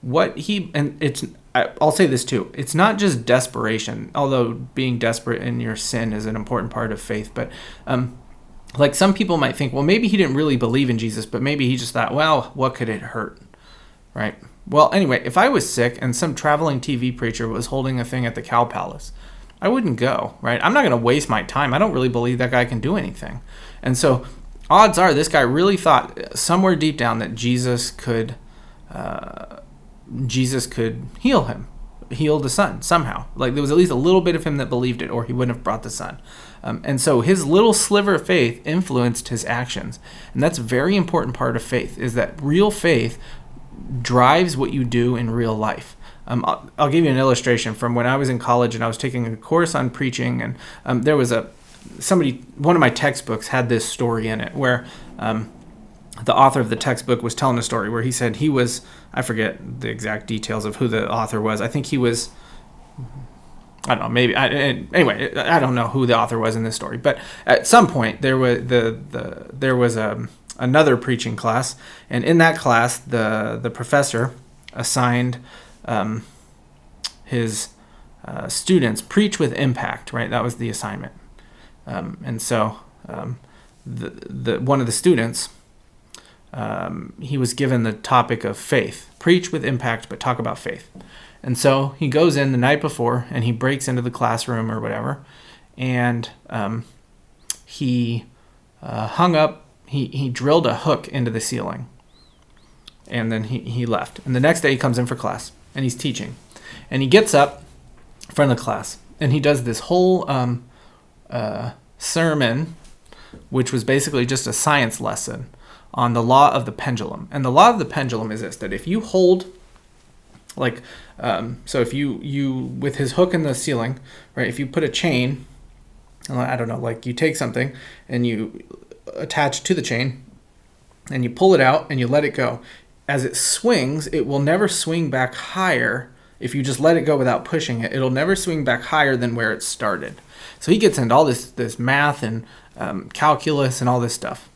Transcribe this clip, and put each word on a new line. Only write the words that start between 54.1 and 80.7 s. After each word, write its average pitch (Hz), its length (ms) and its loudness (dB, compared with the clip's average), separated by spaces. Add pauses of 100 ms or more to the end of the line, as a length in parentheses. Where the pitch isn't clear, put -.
in 110 120 -4
it 113 160 -8
where, 123 300 0 (340)
um, 110 320 -4 (720)
the - 100 2
author 135 280 6
of 113 80 0
the 117 80 -2
textbook 123 440 -2
was 117 140 -4
telling 131 220 0
a 117 40 -2
story 110 280 -2
where 113 120 -2
he 123 120 -2
said 117 240 -2
he 143 100 0
was, 127 340 0 (320)
I 131 80 -4
forget 120 600 -4
the 113 80 -4
exact 107 380 -6
details 107 360 -4
of 104 140 -6
who 127 100 0
the 110 240 -2
author 110 300 -2
was. 110 180 -2
I 104 80 -2
think 131 200 -4
he 143 100 -2
was, 120 320 0 (1600)
I 123 80 2
don't 101 40 -4
know, 113 100 -4
maybe, 120 260 2
I, 135 120 2 (460)
anyway, 117 420 2
I 165 240 2
don't 127 160 0
know 117 140 0
who 127 160 0
the 120 120 4
author 113 220 0
was 113 160 0
in 113 80 -2
this 113 140 -4
story, - 200 -8
but - 220 0 (260)
at - 220 4
some 180 200 10
point 110 340 -2
there 131 160 2
was 123 220 4
the, 117 380 2 (140)
the, - 400 2
there 131 240 2
was 120 220 4
a, 110 320 -2 (280)
another 131 380 6
preaching 117 400 -2
class, 117 400 -2 (340)
and 123 140 -2
in 165 140 4
that 165 200 6
class, 120 400 2
the, 110 640 -2
the 120 80 -4
professor 120 600 0 (400)
assigned, 123 640 0 (460)
um, 110 400 -4 (1040)
his, 113 420 -4 (560)
uh, - 240 -10
students 127 540 2
preach 208 360 0
with 139 140 0
impact, - 640 -2
right? 117 160 -4
That 117 160 -2
was 120 100 -4
the 120 140 -6